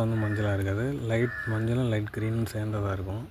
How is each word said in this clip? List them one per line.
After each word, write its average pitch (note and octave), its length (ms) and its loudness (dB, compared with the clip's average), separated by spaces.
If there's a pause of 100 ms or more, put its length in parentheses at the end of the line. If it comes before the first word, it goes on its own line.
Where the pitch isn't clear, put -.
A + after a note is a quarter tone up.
வந்து A2+ 200 2
மஞ்சளா G#2 340 2
இருக்காது. G2 300 0 (240)
லைட் A#2 240 2 (180)
மஞ்சளும் A#2 400 2
லைட் G#2+ 220 0
கிரீனும் A2 400 0
சேர்ந்ததா G#2+ 420 0
இருக்கும். G2 340 -4